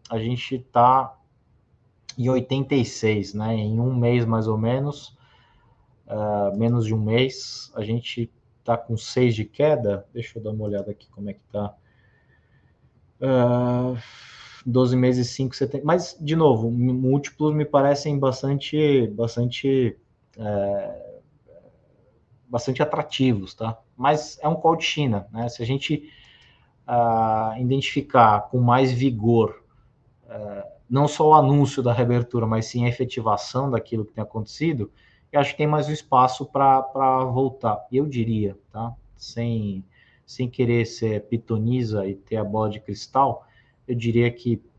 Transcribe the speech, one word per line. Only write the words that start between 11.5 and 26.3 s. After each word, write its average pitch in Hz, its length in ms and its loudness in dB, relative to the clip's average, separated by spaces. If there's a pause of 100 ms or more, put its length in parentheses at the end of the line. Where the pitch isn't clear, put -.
tá. 101 240 -6 (1400)
Ah, 123 760 2 (720)
doze 127 300 4
meses, 127 360 2
cinco, 131 260 -6
setenta. 139 300 -4
Mas, 180 340 0
de 156 160 -2
novo, 123 320 4
m-, 123 240 2
múltiplos 139 640 0
me 151 100 0
parecem 143 540 2
bastante, 139 880 2
bastante, 120 880 0 (400)
é, 101 760 -4 (1300)
bastante 123 360 -2
atrativos, 131 720 -2
tá? 113 240 -8 (180)
Mas 147 460 -2
é 151 60 0
um 165 60 0
call 165 220 2
de 165 80 -8
China, 117 480 -2
né? 117 160 -6
Se - 140 -10
a 117 40 -6
gente, 139 460 -4 (720)